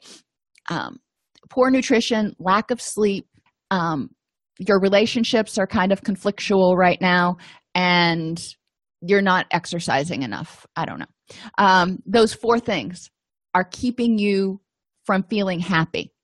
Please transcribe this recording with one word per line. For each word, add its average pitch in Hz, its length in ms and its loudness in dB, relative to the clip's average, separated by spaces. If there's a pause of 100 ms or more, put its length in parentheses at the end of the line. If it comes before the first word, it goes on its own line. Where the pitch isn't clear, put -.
(680)
um, 71 280 -8 (520)
poor 254 200 2
nutrition, 233 680 0
lack 190 320 0
of 233 100 -6
sleep, 202 460 -2 (420)
um, 165 400 -2 (480)
your 190 220 2
relationships 220 760 0
are 190 100 0
kind 196 240 0
of 196 100 0
conflictual 190 760 0
right 175 260 4
now, 180 360 2 (380)
and 170 640 0 (600)
you're 196 200 2
not 185 300 0
exercising 170 720 -4
enough, 104 420 -12 (100)
I 160 100 -6
don't 73 140 -10
know. - 60 -10 (520)
Um, 185 480 2
those 220 280 2
four 233 260 0
things 180 500 -8 (440)
are 185 120 0
keeping 240 520 -2
you 196 440 0 (440)
from 196 180 0
feeling 190 360 -2
happy. 175 540 -2 (100)